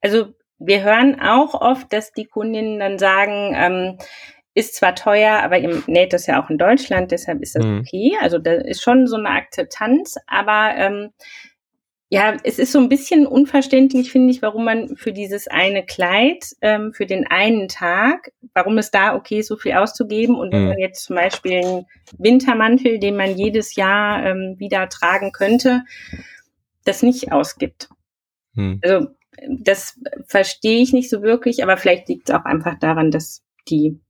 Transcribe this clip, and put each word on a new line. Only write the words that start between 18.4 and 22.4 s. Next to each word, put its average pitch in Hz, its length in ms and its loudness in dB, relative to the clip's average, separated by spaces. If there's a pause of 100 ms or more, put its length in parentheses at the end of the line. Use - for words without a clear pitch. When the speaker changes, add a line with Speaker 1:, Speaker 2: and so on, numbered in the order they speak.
Speaker 1:
warum 196 260 0
es 214 140 -6
da 202 240 2
okay 208 240 -6
ist, 214 80 -6
so 214 80 -6
viel - 160 -6
auszugeben 220 640 0
und - 160 -6
wenn 101 120 2
Speaker 2:
Mhm. 95 40 0
Speaker 1:
man 190 100 -2
jetzt 190 260 -6
zum 185 120 -6
Beispiel 185 480 -2
einen 185 220 -4 (320)
Wintermantel, 233 840 4